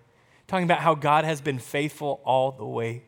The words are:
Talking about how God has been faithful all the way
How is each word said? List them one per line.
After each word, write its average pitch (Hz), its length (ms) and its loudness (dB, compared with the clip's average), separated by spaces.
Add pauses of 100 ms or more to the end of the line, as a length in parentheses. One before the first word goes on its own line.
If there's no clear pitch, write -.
(480)
Talking 185 160 0
about 170 160 2
how 160 160 4
God 147 300 2
has 156 160 -2
been 139 180 -4
faithful 147 640 -4
all 131 280 2
the 135 140 -14
way 117 420 -6